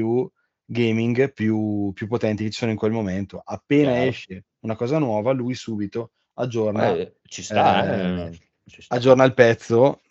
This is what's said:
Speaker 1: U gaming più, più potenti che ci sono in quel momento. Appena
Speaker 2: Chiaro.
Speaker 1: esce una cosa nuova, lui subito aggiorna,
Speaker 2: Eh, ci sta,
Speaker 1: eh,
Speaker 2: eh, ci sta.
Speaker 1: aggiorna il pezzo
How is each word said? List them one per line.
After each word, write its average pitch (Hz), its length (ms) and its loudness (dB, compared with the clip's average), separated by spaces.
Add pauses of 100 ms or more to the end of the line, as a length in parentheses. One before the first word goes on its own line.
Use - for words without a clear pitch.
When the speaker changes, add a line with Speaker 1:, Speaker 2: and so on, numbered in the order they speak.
Speaker 1:
U 117 300 -2 (340)
gaming 120 680 0
più, 107 640 -2
più 104 140 -8
potenti 107 360 -2
che 110 60 -4
ci - 80 -12
sono 117 120 -2
in 104 80 -2
quel 107 120 -2
momento. 101 540 -6
Appena 139 480 0
Speaker 2:
Chiaro. 123 160 0
Speaker 1:
esce 95 360 -12 (160)
una 110 160 -6
cosa 127 220 -2
nuova, 117 340 0
lui 127 220 -4
subito 113 580 -8 (220)
aggiorna, 110 640 -2
Speaker 2:
Eh, - 240 -10
ci - 200 -16
sta, 107 440 2
Speaker 1:
eh, 90 440 -4
Speaker 2:
eh, 85 80 -18 (280)
ci - 140 -20
sta. - 160 -6
Speaker 1:
aggiorna 127 280 6
il 131 100 4
pezzo 117 680 4 (100)